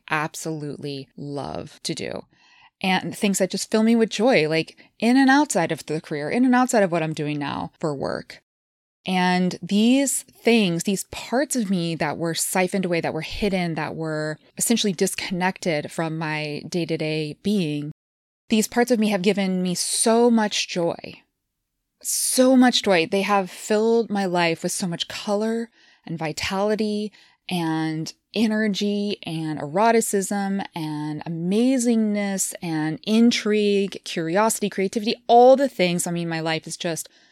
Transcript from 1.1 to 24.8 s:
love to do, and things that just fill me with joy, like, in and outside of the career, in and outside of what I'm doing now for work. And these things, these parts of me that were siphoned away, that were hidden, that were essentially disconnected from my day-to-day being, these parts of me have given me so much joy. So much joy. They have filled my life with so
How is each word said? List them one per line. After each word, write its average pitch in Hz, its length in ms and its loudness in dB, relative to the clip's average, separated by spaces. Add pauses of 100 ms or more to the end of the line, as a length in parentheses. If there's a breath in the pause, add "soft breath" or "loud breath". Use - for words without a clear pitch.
love 143 680 -10
to - 120 -6
do, - 300 -8 (560 soft breath)
and 185 360 -2
things 196 200 0
that 185 120 2
just - 220 -6
fill 220 120 4
me 226 120 4
with 226 140 2
joy, 202 400 2
like, - 500 -4
in 240 160 4
and 269 140 6
outside 262 420 4
of 156 140 -8
the 156 160 -4
career, 147 280 -6
in 247 140 2
and 254 100 4
outside 247 300 4
of 175 80 0
what 170 100 0
I'm 160 120 -2
doing 147 260 -4
now 143 400 -6
for 151 160 -2
work. - 460 -8 (640)
And 180 560 0
these 233 640 2
things, 202 600 2
these 196 220 -2
parts - 500 -4
of 220 140 -2
me 170 260 0
that 147 220 -4
were 165 180 -4
siphoned 185 480 -2
away, 175 160 0
that 151 140 -2
were 160 80 -4
hidden, 180 540 -2
that 156 200 -6
were 156 420 -6 (200 soft breath)
essentially 220 340 0
disconnected 180 1000 -2
from 160 280 -4
my 151 500 -6
day-to-day 156 760 -4
being, 156 520 -2 (560)
these 214 180 2
parts 240 240 2
of 233 80 2
me 214 80 2
have 202 140 0
given 190 420 2
me 180 120 0
so 233 540 2
much 220 380 0
joy. - 540 -4 (800)
So - 540 2
much 247 280 6
joy. 170 240 4
They 196 160 0
have 196 260 0
filled 226 640 0
my 202 140 -2
life 170 360 0
with 180 100 -2
so - 160 -4